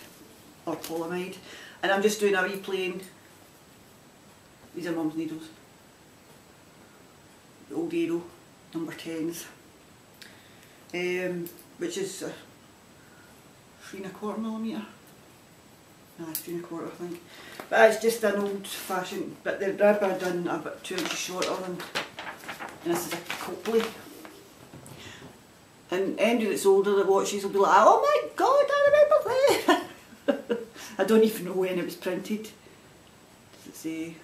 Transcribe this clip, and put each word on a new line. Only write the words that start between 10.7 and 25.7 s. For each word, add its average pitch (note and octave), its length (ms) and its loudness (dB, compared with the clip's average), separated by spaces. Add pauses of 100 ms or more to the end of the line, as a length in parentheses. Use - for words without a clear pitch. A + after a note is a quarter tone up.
um, F3+ 540 -2 (300)
which F3 200 -4
is, - 240 -6
uh, - 100 -8 (1500)
three G3 220 -12
and - 20 -8
a F#3 80 -12
quarter G#3 260 -6
millimetre. A3 460 -6 (1300)
No, E3 120 -12
it's D#3 120 -6
three F3 140 -8
and E3+ 100 -6
a - 20 -16
quarter, E3 200 -8
I E3+ 40 -10
think. F3 300 -10 (480)
But A3 220 8
it's - 100 -2
just A3+ 220 0
an G3+ 140 2
old G3+ 320 -4
fashioned, F#3 720 -6
but - 160 -4
the G3 140 0
rib G#3 300 6
are F#3 160 0
done F3 280 -2
about D3+ 380 -6
two F#3+ 100 -8
inches D#3+ 240 -4
shorter F3+ 380 -4
than, F3+ 200 -6 (1080)
and E3+ 100 0
this - 140 -4
is E3+ 60 -6
a - 20 -6
Copley. G#3 640 -2 (2000)